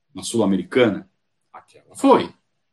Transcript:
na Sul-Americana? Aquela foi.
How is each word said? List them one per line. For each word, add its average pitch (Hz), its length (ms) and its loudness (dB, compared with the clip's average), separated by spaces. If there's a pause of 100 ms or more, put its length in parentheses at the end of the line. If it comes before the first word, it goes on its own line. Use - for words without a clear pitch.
(160)
na 95 80 -18
Sul-Americana? 101 840 -2 (460)
Aquela - 420 -20
foi. 233 380 2 (400)